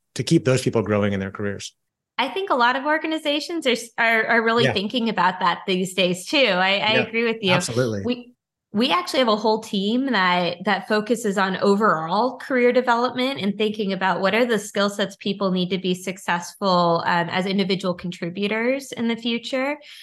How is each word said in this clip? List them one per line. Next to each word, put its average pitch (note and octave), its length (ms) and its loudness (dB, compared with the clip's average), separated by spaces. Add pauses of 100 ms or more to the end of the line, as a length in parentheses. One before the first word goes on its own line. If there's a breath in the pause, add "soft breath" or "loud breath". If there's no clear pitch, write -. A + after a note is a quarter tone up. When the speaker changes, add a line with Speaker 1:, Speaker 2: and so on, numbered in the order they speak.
(160)
Speaker 1:
to B2 80 -4
keep E3 220 2
those C3 160 2
people A2+ 220 0
growing G2+ 300 0
in G2 60 -2
their F#2+ 120 -6
careers? G2+ 420 -8 (460)
Speaker 2:
I C4 100 -2
think F#4+ 200 -6
a E4 60 0
lot B3 200 2
of C4+ 100 -4
organizations D#4 840 -2
are, A3+ 80 2 (220)
are, A3+ 280 2
are A3+ 180 2
really A3+ 200 2
Speaker 1:
Yeah. G#3+ 100 2
Speaker 2:
thinking A3 360 -2
about F#3 300 0
that F3 280 0
these F#3 260 0
days F3+ 320 0
too. D#4 120 0
I, F#3+ 400 4
I G#3+ 160 0
Speaker 1:
Yeah, A3+ 80 4
Speaker 2:
agree A3+ 220 -2
with A3+ 180 0
you. F#3+ 100 2
Speaker 1:
absolutely. B2 520 0
Speaker 2:
We, A#3+ 300 -6 (400)
we B3 180 2
actually E4+ 280 0
have B3+ 80 4
a G#3+ 80 4
whole A3 240 2
team A3 480 -2
that, F3+ 580 2
that F#3 220 0
focuses G#3+ 500 0
on F#3+ 200 0
overall G3+ 800 2
career B3 360 2
development B3 680 0
and G3 160 -2
thinking G#3+ 380 -2
about F#3 260 0
what F#3+ 140 2
are A#3+ 120 4
the A#3 120 0
skill G3+ 320 0
sets G3+ 260 -4
people G3 360 -2
need F3+ 180 0
to F#3+ 80 -2
be F#3+ 160 0
successful, F3+ 1120 0
um, F3 240 0
as F#3 160 -2
individual F#3+ 480 0
contributors G3+ 1000 -4
in A#3 160 -4
the A#3 80 0
future. A#3+ 640 -4 (260 loud breath)